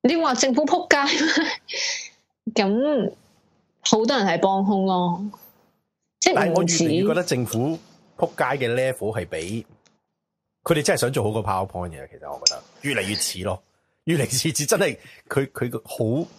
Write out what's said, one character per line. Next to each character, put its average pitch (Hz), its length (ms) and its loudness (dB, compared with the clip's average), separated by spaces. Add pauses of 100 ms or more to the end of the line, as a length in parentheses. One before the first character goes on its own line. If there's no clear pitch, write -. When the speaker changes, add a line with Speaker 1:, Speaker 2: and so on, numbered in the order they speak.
Speaker 1:
你 277 140 4
話 302 180 2
政 262 200 2
府 302 100 4
仆 349 240 0
街 302 80 2 (280)
咩？ - 360 0 (920)
咁 220 580 0 (720)
好 220 240 4
多 262 100 2
人 202 100 2
係 165 140 2
幫 190 240 2
兇 190 220 2
咯， 180 360 0 (960)
即 370 100 4
係 - 20 0
唔 - 20 0
止。 - 20 2
Speaker 2:
但 151 120 4
係 165 60 0
我 185 80 4
越 170 60 0
嚟 165 220 2 (120)
越 202 60 2
覺 160 60 2
得 175 80 0
政 127 220 0
府 135 340 -2 (380)
仆 170 120 0
街 131 380 -2
嘅 117 80 0
level 127 440 -2
係 85 100 -6
比 90 380 -8 (960)
佢 - 120 0
哋 151 80 2
真 170 140 2
係 - 40 -2
想 127 120 0
做 135 120 0
好 107 60 0
個 110 100 -2
PowerPoint 92 500 -4
嘅， 69 180 -16
其 - 80 -20
實 73 140 -14
我 69 160 -10
覺 - 80 2
得 - 80 -12 (200)
越 139 120 -2
嚟 104 120 0
越 104 80 -2
似 - 300 -6
咯， 95 180 -4 (420)
越 165 120 2
嚟 139 40 2
越 117 60 0
似 127 260 -2 (140)
真 208 140 2
係 156 180 2 (300)
佢， 139 240 0
佢 123 180 -4
個 120 140 -6
好 123 440 -2 (100)